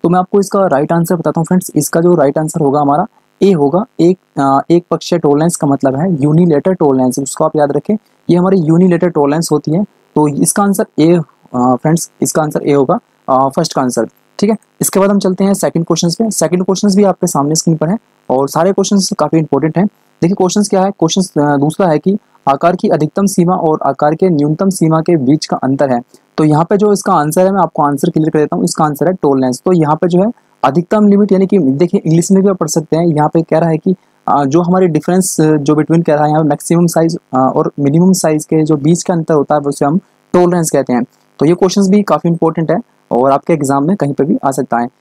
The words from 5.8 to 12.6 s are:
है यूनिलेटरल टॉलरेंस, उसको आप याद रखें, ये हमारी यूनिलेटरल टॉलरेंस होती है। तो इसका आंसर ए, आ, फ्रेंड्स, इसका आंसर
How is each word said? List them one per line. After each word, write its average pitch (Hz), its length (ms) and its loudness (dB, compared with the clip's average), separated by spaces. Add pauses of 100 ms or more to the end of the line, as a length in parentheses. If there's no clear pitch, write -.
है 160 260 -2
यूनिलेटरल 160 520 2
टॉलरेंस, 131 440 0
उसको 139 260 -4
आप 156 120 -2
याद 143 160 0
रखें, 175 240 -2 (340)
ये 170 60 4
हमारी 190 200 2
यूनिलेटरल 170 540 2
टॉलरेंस 151 420 -2
होती 151 180 -2
है। 180 140 -2
तो - 440 -4
इसका 160 340 -2
आंसर 196 240 0 (120)
ए, 165 220 4 (340)
आ, 123 200 2
फ्रेंड्स, 156 360 -2 (120)
इसका 156 200 -2
आंसर 151 200 -6